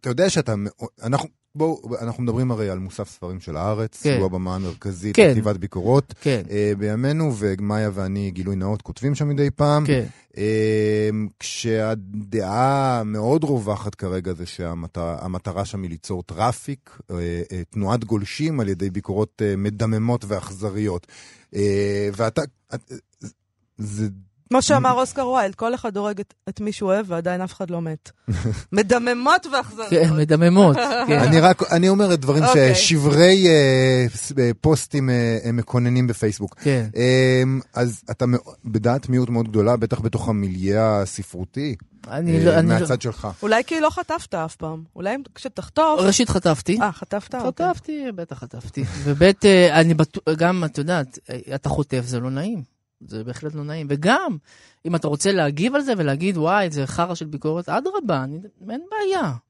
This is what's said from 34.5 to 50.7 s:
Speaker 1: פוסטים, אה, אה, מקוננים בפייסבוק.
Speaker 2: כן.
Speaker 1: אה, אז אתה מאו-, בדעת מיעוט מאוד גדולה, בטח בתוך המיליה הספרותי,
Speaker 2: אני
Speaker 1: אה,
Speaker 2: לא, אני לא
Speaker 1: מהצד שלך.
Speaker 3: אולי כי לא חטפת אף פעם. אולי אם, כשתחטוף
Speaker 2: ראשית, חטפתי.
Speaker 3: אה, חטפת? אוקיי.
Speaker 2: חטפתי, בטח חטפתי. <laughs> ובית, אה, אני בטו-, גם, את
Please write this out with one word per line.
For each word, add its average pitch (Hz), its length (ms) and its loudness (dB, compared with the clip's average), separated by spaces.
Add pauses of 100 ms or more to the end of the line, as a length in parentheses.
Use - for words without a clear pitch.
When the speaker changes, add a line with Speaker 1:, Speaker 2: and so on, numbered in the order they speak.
Speaker 1:
פוסטים, 143 480 0
אה, 117 360 2
אה, 117 60 -2
מקוננים 123 560 2
בפייסבוק. 104 480 -2
Speaker 2:
כן. 131 300 0 (100)
Speaker 1:
אה, 127 480 4 (300)
אז 120 280 -2 (100)
אתה 123 140 -2
מאו-, 123 260 0 (140)
בדעת 117 440 0
מיעוט 123 200 2
מאוד 117 200 0
גדולה, 110 280 4
בטח 113 220 -2
בתוך 110 300 -2
המיליה 101 720 0
הספרותי, 98 720 -8 (320)
Speaker 2:
אני 165 320 -2
Speaker 1:
אה, 160 60 4
Speaker 2:
לא, 165 140 6
אני 165 100 4
לא - 100 4
Speaker 1:
מהצד 139 220 0
שלך. 113 260 -6 (160)
Speaker 3:
אולי 220 200 2
כי 330 180 -4
לא 302 80 4
חטפת 339 460 -8
אף 165 200 -4
פעם. 160 280 -10 (120)
אולי 196 200 -4
אם, 277 60 -8 (140)
כשתחטוף 302 640 0
Speaker 2:
ראשית, 196 300 4
חטפתי. 175 520 0
Speaker 3:
אה, 208 100 0
חטפת? - 440 -8
אוקיי. 254 340 -2
Speaker 2:
חטפתי, 302 360 -6 (100)
בטח 165 240 -12
חטפתי. 120 440 -10 (120)
<laughs> 143 80 -8
ובית, 151 420 4
אה, 180 340 8
אני 165 140 4
בטו-, 160 280 0 (160)
גם, 175 280 2
את 156 120 -6